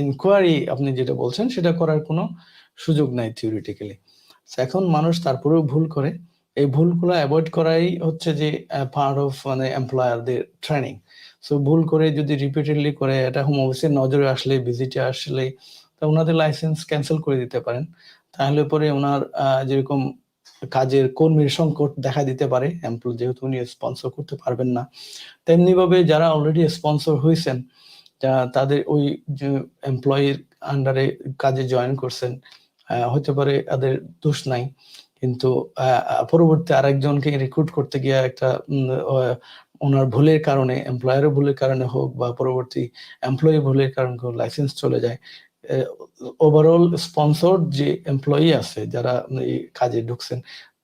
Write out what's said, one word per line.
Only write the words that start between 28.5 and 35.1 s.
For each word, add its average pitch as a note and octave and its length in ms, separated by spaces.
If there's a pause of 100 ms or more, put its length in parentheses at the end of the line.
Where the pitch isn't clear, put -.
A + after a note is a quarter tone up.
তাদের C#3 320
ওই D3 440
যে C#3 320 (200)
এমপ্লয়ির C#3 640 (280)
under-এ C3+ 440 (220)
কাজে C3 300
জয়েন B2+ 280
করছেন, B2+ 440 (480)
আহ, A#2+ 260
হতে C#3+ 180
পারে C#3 300
তাদের C3 440
দোষ - 420
নাই, C3 220 (500)